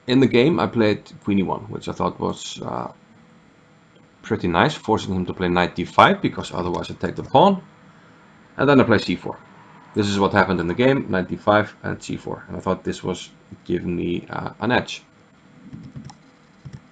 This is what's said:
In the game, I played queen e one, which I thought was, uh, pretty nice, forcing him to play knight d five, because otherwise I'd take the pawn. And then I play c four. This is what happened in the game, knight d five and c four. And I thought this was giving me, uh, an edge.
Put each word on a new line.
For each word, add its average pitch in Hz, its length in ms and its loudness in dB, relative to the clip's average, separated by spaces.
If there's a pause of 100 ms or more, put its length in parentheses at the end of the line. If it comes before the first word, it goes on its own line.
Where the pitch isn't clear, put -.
In 127 120 2
the 135 80 6
game, 127 320 4
I 87 80 2
played 104 460 0 (100)
queen 101 160 0
e 95 40 4
one, 80 260 -4
which - 200 -10
I 85 40 -6
thought 90 260 -4
was, - 440 -8
uh, 60 280 -8 (1300)
pretty 98 260 -2
nice, 90 260 4
forcing 107 400 -2
him 92 120 -2
to 82 80 -6
play 92 140 -2
knight 87 280 0
d 90 80 -4
five, 123 360 4
because - 320 -4
otherwise 85 380 -4
I'd 85 80 -12
take 82 180 -4
the 80 60 -8
pawn. 185 400 4 (920)
And 135 120 2
then 139 120 8
I 110 40 6
play 110 140 4
c - 160 -2
four. - 240 -8 (560)
This 104 140 0
is 101 100 0
what 95 140 4
happened 95 260 2
in 85 80 -2
the 87 80 -2
game, 127 360 2
knight 92 180 -2
d 92 80 -6
five 104 460 2
and 101 200 -8
c - 140 -8
four. - 320 -12
And 90 80 -12
I 87 40 -10
thought 92 220 -4
this 92 220 -6
was 92 260 -6 (340)
giving 90 300 -4
me, 87 340 -4
uh, - 300 -10
an 117 140 -2
edge. - 300 -4 (1900)